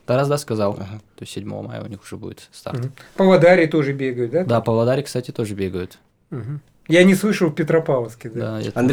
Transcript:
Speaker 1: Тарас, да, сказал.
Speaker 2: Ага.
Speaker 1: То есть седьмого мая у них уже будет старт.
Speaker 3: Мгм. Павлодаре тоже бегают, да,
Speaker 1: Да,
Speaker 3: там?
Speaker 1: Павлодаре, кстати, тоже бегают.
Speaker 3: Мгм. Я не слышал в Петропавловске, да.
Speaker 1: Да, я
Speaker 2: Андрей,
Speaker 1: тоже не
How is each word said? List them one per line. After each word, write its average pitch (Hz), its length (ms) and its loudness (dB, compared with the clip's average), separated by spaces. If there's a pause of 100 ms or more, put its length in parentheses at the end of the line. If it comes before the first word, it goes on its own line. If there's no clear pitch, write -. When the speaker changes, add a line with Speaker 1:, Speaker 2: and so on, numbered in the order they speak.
Speaker 1:
Тарас, 131 220 0
да, 143 100 0
сказал. 107 360 -2
Speaker 2:
Ага. 104 260 -12 (160)
Speaker 1:
То - 80 -18
есть - 100 -16
седьмого 104 340 -10
мая 113 160 -12
у 104 40 -12
них 104 160 -14
уже - 140 -16
будет 98 340 -16
старт. - 280 -10
Speaker 3:
Мгм. 127 120 -6 (240)
Павлодаре 180 520 6
тоже 147 260 0
бегают, 123 380 -4
да, 170 120 0
Speaker 1:
Да, 120 120 0
Speaker 3:
там? 113 80 0
Speaker 1:
Павлодаре, 117 400 2
кстати, - 280 -8
тоже 104 240 -6
бегают. 92 420 -6 (320)
Speaker 3:
Мгм. 139 320 -10 (280)
Я 175 140 6
не 190 120 6
слышал 190 340 0
в 151 60 -6
Петропавловске, 151 720 -2
да. 113 100 -10
Speaker 1:
Да, 110 200 -6
я 110 140 -6
Speaker 2:
Андрей, - 0 -
Speaker 1:
тоже 123 80 -2
не 127 120 2